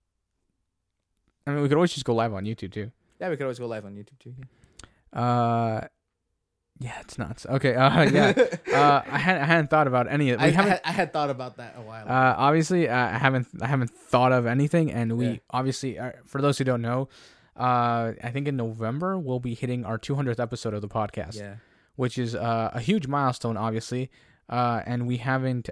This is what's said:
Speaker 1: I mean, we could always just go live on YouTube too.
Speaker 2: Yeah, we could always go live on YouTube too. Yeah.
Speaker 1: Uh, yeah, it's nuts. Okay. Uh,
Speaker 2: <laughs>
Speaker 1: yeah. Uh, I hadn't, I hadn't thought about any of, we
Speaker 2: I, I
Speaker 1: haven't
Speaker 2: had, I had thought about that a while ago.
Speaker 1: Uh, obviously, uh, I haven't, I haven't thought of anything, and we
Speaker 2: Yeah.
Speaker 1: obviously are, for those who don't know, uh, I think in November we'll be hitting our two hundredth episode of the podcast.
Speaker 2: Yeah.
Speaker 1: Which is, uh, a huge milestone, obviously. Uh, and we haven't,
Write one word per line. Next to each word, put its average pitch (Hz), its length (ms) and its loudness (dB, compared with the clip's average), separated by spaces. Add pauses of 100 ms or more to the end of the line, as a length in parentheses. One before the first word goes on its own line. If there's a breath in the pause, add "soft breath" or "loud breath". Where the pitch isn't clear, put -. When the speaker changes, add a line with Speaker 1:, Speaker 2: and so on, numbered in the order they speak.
(1500)
Speaker 1:
I 143 60 -6
mean, 143 100 0
we 143 60 2
could 143 80 4
always 175 160 4
just 127 140 -8
go 123 80 2
live 113 200 0
on 95 100 -6
YouTube 107 280 -8
too. 107 180 -8 (300)
Speaker 2:
Yeah, 185 100 -4
we 156 60 -4
could 139 80 -6
always 123 140 -6
go 120 80 -8
live 110 180 -8
on 101 100 -16
YouTube 104 240 -18
too. 123 200 -18
Yeah. - 840 -16
Speaker 1:
Uh, 117 640 0 (920)
yeah, 120 220 -10
it's - 160 -18
nuts. - 300 -10
Okay. 131 280 0
Uh, 135 280 6
Speaker 2:
<laughs> 190 80 6
Speaker 1:
yeah. 202 220 6 (400)
Uh, 143 380 6
I 143 80 -2
hadn't, 160 240 2
I 139 40 0
hadn't 165 240 4
thought 156 160 6
about 123 240 2
any 143 200 2
of, 117 100 2
we 156 60 6
Speaker 2:
I, - 20 8
I - 20 6
Speaker 1:
haven't 196 220 4
Speaker 2:
had, 180 120 0
I 160 80 -4
had 180 200 0
thought 147 180 -2
about 127 260 -8
that 117 200 -18
a 120 40 -16
while 110 240 -16
ago. 131 80 -4
Speaker 1:
Uh, 127 240 4
obviously, 160 520 4
uh, 117 80 0
I 113 220 2
haven't, 131 280 2 (160)
I 113 40 -2
haven't 127 240 0
thought 127 420 2
of 123 140 2
anything, 143 460 2
and 117 240 -2
we 123 120 0
Speaker 2:
Yeah. 117 80 -4 (140)
Speaker 1:
obviously 131 480 -4
are, 123 180 -10 (100)
for 139 160 -4
those 143 160 2
who 139 60 0
don't 123 180 0
know, 123 260 -2 (480 soft breath)
uh, 120 560 0 (100)
I 120 100 -8
think 143 160 -4
in 139 80 -2
November 120 640 -4
we'll 127 220 -4
be 123 140 -6
hitting 123 320 -6
our 110 100 -4
two 139 200 -4
hundredth 123 240 -2
episode 117 340 -4
of 104 80 -6
the 104 60 -8
podcast. 104 500 -6
Speaker 2:
Yeah. 101 160 -14 (400 soft breath)
Speaker 1:
Which 123 240 -4
is, 120 160 -4
uh, 113 400 -2
a 117 60 -4
huge 156 260 0
milestone, 131 500 -2
obviously. 113 540 -4 (400 soft breath)
Uh, 120 340 0
and 120 220 -4
we 123 100 -2
haven't, 131 560 -2